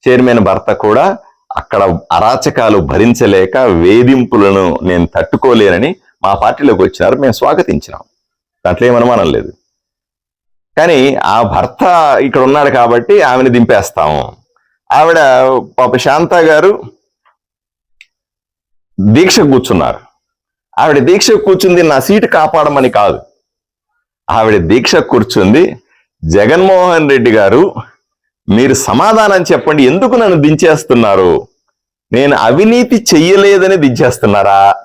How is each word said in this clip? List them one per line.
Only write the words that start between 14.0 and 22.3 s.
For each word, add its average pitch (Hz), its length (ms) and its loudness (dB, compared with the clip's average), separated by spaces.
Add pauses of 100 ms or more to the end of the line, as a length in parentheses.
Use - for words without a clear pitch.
ఆవిడ 165 240 2 (640)
పాప 127 180 0
శాంత 147 380 -2
గారు 165 480 2 (2250)
దీక్ష 117 400 2
కూర్చున్నారు. 113 600 -2 (800)
ఆవిడ 147 200 2
దీక్ష 170 320 0
కూర్చుంది 185 520 0
నా 147 180 0
సీటు 202 260 0
కాపాడమని 151 640 0